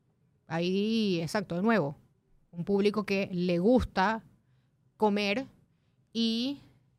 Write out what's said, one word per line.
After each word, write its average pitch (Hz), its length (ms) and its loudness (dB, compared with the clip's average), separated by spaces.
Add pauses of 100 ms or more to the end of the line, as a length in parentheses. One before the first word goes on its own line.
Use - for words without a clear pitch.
(480)
hay, 190 760 0
exacto, 170 340 -4
de 175 80 -2
nuevo, 185 320 2 (560)
un 170 140 -10
público 202 400 0
que 196 260 -2
le 180 280 0
gusta 214 600 2 (760)
comer 208 480 0 (680)
y 233 480 -2 (380)